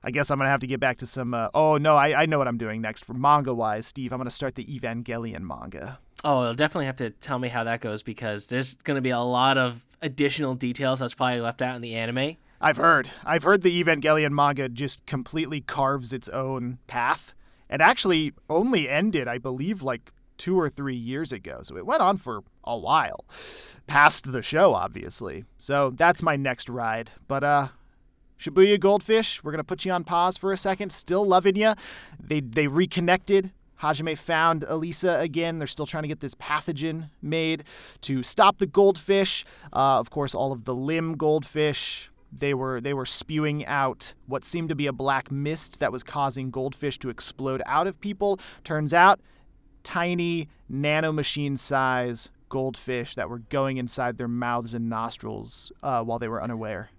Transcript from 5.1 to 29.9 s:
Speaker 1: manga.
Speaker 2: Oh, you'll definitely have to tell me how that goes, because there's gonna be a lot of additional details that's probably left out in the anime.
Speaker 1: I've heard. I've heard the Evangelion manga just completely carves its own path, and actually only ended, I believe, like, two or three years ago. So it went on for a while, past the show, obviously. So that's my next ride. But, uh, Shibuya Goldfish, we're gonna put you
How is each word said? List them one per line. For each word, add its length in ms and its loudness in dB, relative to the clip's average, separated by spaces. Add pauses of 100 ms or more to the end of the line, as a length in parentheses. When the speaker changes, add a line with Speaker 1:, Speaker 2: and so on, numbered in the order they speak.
Speaker 1:
manga. 580 -12 (280)
Speaker 2:
Oh, 160 4
you'll 120 -2
definitely 320 0
have 100 -6
to 140 -4
tell 260 -6
me 120 -4
how 160 -2
that 160 -2
goes, 200 -6
because 460 -8
there's 260 -2
gonna 260 -4
be 120 0
a 80 0
lot 400 4
of 260 -2 (160)
additional 540 0
details 420 -2
that's 160 -4
probably 260 0
left 220 -4
out 140 -2
in 80 -12
the 100 -10
anime. 440 -2 (220)
Speaker 1:
I've 180 4
heard. 340 4 (120)
I've 200 0
heard 180 6
the 220 4
Evangelion 480 4
manga 360 2
just 380 -6
completely 560 -6
carves 500 -2
its 180 -6
own 580 -4
path, 480 -2 (340)
and 100 -4
actually 540 4 (160)
only 400 2
ended, 380 0
I 100 -4
believe, 460 -6
like, 280 -6 (280)
two 200 2
or 80 2
three 280 -6
years 360 -6
ago. 300 -10
So 160 -12
it 80 -8
went 160 2
on 160 4
for 240 -8 (220)
a 120 -4
while, 500 0 (600)
past 460 6
the 100 -4
show, 320 6
obviously. 720 -6 (140)
So 320 0
that's 320 4
my 120 2
next 340 -4
ride. 420 -4 (160)
But, 160 -2
uh, 240 4 (720)
Shibuya 400 6
Goldfish, 640 2
we're 80 -8
gonna 120 -4
put 220 -6
you 60 -2